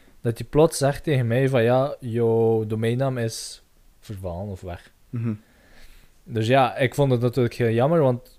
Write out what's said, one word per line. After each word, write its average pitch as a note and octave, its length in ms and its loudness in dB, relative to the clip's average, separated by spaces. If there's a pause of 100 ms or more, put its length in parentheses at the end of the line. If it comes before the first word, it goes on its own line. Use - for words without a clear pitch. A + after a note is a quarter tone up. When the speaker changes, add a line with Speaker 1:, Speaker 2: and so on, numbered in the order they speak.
(200)
Speaker 1:
dat A#2 160 -4
die A#2+ 100 -10
plots D#3+ 320 2
zegt C#3 260 -2
tegen C3 220 0
mij C3 220 2
van, C3 140 2
ja, C3 380 2
jouw A2+ 640 2
domeinnaam A#2 520 -2
is - 440 -8 (380)
vervallen F#2+ 460 -10
of G2 140 -10
weg. F2 320 -14 (180)
Speaker 2:
Mhm. A#2 240 -4 (880)
Speaker 1:
Dus A2 220 -4
ja, B2 300 4
ik B2 180 -2
vond C#3 180 2
het A#2+ 80 2
natuurlijk A#2+ 340 0
heel A#2 160 0
jammer, C#3 300 2
want B2+ 380 -2